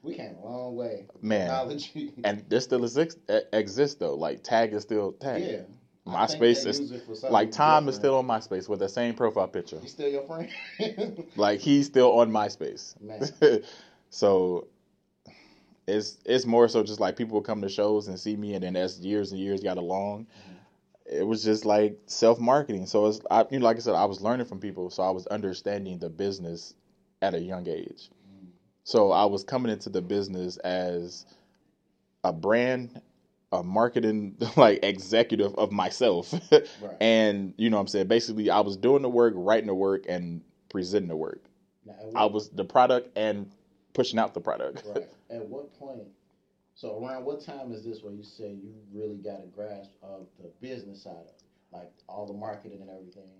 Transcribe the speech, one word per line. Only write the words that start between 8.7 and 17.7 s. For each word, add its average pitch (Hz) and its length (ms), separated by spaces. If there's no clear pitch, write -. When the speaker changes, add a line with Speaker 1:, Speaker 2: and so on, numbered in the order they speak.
Speaker 2:
the 95 100
same 120 240
profile 107 340
picture. 85 320
Speaker 1:
He's - 120
still 143 180
your 139 140
friend? 165 260
<laughs> 208 560
Speaker 2:
Like, 104 240
he's 143 260
still 127 340
on 113 120
MySpace. 104 680
Speaker 1:
Man. 110 640
Speaker 2:
<laughs> - 200
So, 92 580
it's, 104 380
it's 127 220
more 117 200
so 113 160
just, 104 160
like, 95 160
people 110 200
would 104 100
come 107 160
to 98 80
shows 104 380